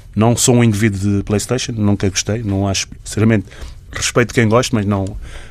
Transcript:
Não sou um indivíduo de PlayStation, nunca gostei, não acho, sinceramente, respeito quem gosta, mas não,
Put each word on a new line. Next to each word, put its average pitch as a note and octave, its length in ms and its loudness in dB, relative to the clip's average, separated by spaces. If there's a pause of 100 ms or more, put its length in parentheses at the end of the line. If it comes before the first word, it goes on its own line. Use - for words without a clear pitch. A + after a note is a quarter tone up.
(160)
Não A2+ 220 4
sou - 160 2
um A#2+ 100 6
indivíduo G#2+ 360 2
de G2 240 0
PlayStation, G#2 480 -2
nunca G#2 360 0
gostei, G#2 360 -4
não G2 240 -2
acho, F#2+ 200 -4 (160)
sinceramente, G#2+ 440 0 (440)
respeito - 400 -2
quem A#2 160 2
gosta, A#2 280 2
mas G#2 100 -2
não, G2 200 0 (460)